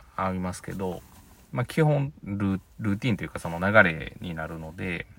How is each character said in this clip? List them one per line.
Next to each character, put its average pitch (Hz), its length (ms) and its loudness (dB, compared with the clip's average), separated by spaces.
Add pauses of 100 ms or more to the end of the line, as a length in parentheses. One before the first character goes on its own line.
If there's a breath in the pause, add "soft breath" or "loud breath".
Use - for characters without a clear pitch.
(160)
会 92 220 0
い - 20 -2
ま 90 140 -2
す - 100 -14
け 87 100 -8
ど、 92 300 -4 (480)
ま 131 100 0
あ、 123 40 0
基 - 180 2
本 147 280 4 (120)
ル 98 320 0
ー、 92 40 0 (200)
ル 101 160 0
ー 101 40 -2
テ 131 100 0
ィ 104 40 4
ン 95 40 0
と - 60 -6
い 78 40 -4
う - 20 -10
か、 - 80 -6
そ - 100 -8
の 85 120 -4
流 101 240 8
れ 80 380 -2
に 90 120 -6
な 80 140 -6
る 82 100 -8
の 80 180 -10
で、 92 300 -6 (140)